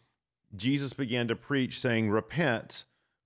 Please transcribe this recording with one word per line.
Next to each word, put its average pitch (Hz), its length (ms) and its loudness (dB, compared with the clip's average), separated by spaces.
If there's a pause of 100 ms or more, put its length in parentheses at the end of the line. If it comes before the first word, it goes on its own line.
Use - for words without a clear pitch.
(560)
Jesus 131 380 0
began 120 340 -2
to 117 80 0
preach, 131 420 -2
saying, 113 320 2
"Repent, 117 720 0 (420)